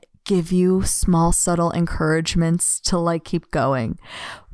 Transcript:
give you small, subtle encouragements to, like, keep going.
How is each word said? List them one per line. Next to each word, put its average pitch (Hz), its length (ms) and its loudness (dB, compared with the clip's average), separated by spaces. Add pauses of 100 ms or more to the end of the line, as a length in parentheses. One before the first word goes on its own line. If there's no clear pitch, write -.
(240)
give 180 280 0
you 185 320 4
small, 170 480 2
subtle 170 380 0
encouragements 165 1080 0
to, - 180 -2
like, 170 260 -2
keep - 260 -6
going. 131 480 -2 (560)